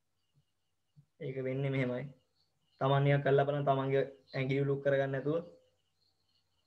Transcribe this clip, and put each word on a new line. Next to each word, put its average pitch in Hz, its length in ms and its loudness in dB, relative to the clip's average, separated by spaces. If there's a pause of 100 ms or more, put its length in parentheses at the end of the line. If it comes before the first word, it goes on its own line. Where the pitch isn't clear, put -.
(1200)
ඒක 135 160 -8
වෙන්නේ 131 340 -2
මෙහෙමයි. 127 340 -2 (760)
තමන් 139 220 4
නිකන් 143 200 4
කරලා 139 220 4
බලන්න 143 200 -2
තමන්ගේ 135 400 2 (300)
ඇඟිලි 135 300 -2
ලුක් 139 200 -2
කරගන්න 139 260 2
නැතුව. 135 260 -2 (1300)